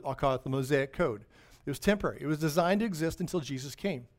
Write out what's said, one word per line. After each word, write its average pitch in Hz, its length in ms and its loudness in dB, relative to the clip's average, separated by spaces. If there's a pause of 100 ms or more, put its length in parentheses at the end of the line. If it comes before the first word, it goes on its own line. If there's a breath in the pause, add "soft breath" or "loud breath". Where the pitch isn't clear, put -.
I'll 135 80 -2
call 135 220 2
it 123 80 -6
the 135 60 -4
Mosaic 135 420 0
Code. 120 320 -2 (420 soft breath)
It - 40 -6
was 143 80 -4
temporary. 196 420 2
It 139 60 -6
was 151 120 0
designed 165 420 4
to 233 60 0
exist 160 340 -2
until 180 200 -2
Jesus 131 340 -6
came. 143 320 -4 (120)